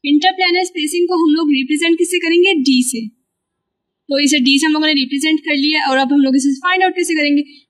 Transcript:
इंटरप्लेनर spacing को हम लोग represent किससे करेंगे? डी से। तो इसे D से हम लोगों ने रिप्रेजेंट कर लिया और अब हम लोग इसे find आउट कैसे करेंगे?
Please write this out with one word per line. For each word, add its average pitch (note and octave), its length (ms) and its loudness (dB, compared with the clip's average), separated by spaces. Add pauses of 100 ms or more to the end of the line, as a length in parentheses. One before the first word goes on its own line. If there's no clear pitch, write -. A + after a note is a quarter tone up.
इंटरप्लेनर F4+ 600 0
spacing F4 440 -4
को F4+ 80 -2
हम D#4+ 180 2
लोग D#4+ 160 0
represent D4+ 480 0
किससे F4+ 200 -2
करेंगे? E4+ 360 2
डी C4 280 2
से। A3+ 240 -6 (1000)
तो C#4 100 -2
इसे D4 200 2
D C#4 200 2
से D#4 80 0
हम D#4 60 2
लोगों D#4 140 0
ने D#4 60 0
रिप्रेजेंट C#4+ 480 -2
कर D#4 160 -4
लिया D4 300 -2
और C4 100 0
अब C4+ 160 0
हम C#4+ 80 4
लोग C4+ 160 2
इसे C#4 180 0
find F4+ 280 -2
आउट F#4 100 0
कैसे F4 220 -4
करेंगे? D4 280 0 (280)